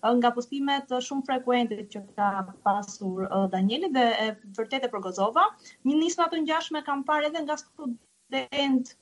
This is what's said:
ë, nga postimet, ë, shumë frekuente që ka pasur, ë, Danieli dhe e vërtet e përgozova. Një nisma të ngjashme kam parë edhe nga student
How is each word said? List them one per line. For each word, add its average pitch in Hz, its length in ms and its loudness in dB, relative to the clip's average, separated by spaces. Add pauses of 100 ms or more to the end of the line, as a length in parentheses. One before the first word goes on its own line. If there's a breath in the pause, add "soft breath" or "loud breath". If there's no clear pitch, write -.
ë, 220 140 4
nga 240 160 4
postimet, 277 600 -2
ë, 247 80 0
shumë 269 240 -6
frekuente 247 540 0 (100)
që 208 140 -12 (140)
ka 202 160 2 (280)
pasur, 196 720 -2
ë, 190 100 0 (100)
Danieli 226 440 0
dhe 254 100 4 (140)
e 220 100 0 (240)
vërtet 240 320 -4
e 240 80 -2
përgozova. 208 540 2 (360 loud breath)
Një 277 140 2
nisma 330 320 2
të 330 160 -2
ngjashme 311 400 -2
kam 277 220 -4
parë 302 240 2
edhe 311 160 -4
nga 302 100 -2
student 269 1400 -2 (100)